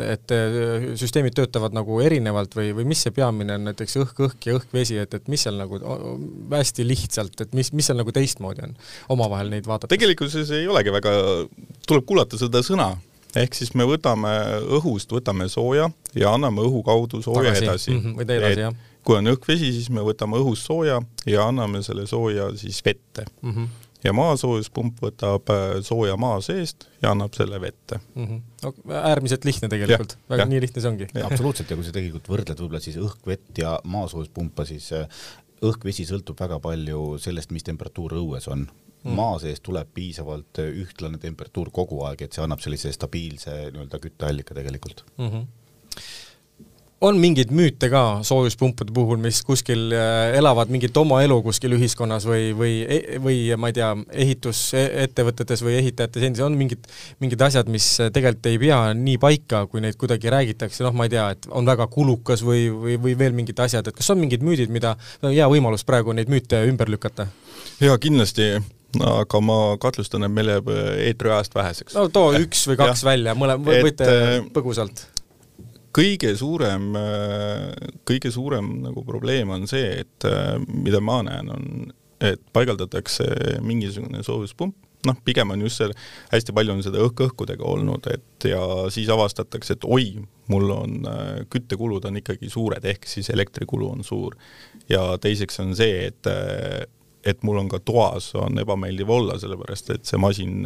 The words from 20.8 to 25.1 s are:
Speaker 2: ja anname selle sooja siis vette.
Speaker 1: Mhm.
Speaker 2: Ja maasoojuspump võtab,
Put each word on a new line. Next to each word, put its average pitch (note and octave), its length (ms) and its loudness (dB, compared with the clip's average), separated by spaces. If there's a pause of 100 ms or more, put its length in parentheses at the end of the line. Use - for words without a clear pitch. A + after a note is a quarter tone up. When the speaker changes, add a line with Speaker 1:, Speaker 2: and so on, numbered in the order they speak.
Speaker 2:
ja G#2 180 4
anname G#2+ 400 0
selle G2+ 240 -6
sooja A2 460 -2
siis G2 280 -10
vette. - 440 -4 (160)
Speaker 1:
Mhm. A2+ 240 -4 (380)
Speaker 2:
Ja G2 120 4
maasoojuspump A#2+ 840 0
võtab, G2+ 500 -2